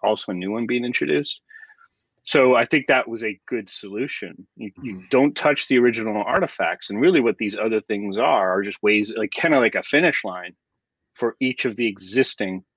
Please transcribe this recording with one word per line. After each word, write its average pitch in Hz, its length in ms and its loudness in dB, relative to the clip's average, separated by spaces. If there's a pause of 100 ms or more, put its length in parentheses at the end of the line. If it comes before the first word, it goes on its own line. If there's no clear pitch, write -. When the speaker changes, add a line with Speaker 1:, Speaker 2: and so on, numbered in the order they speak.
Speaker 1:
also 104 260 0
a 95 40 -4
new 92 180 -4
one 113 160 -4
being 120 160 -2
introduced. 143 560 -2 (840)
So 127 320 4
I 120 120 4
think 147 200 -2
that 127 220 2
was 113 160 -8
a 107 140 -6 (100)
good 110 200 -6
solution. 101 800 -10 (100)
You, 104 140 -12 (120)
you 113 120 -8
Speaker 2:
Mm-hmm. 92 160 -16
Speaker 1:
don't 139 260 4
touch 147 300 0
the 131 120 4
original 110 460 2
artifacts. 113 640 -2
And 104 120 -4
really 165 200 6
what 117 180 2
these 104 180 -4
other 110 240 0
things 101 360 -4
are, 104 420 2
are 101 40 2
just 98 200 -10
ways, 107 340 2
like, 110 160 -4
kinda 156 260 2
like 113 160 4
a 90 80 -2
finish 156 420 2
line 90 300 -10 (600)
for 117 260 -4
each 127 240 -2
of 110 120 -4
the 117 100 0
existing 98 800 -2 (120)